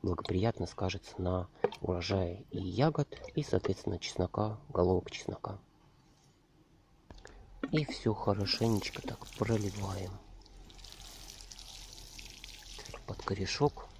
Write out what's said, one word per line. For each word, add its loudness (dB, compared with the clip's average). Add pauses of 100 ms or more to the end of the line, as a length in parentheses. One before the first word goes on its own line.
благоприятно 2
скажется -4
на 2 (320)
урожае 0
и -4
ягод, 4 (280)
и, 2
соответственно, 2
чеснока, 0 (120)
головок 6
чеснока. -6 (2000)
И 6
все 2
хорошенечко 2
так -8 (100)
проливаем 0 (3000)
под -6
корешок. 0 (120)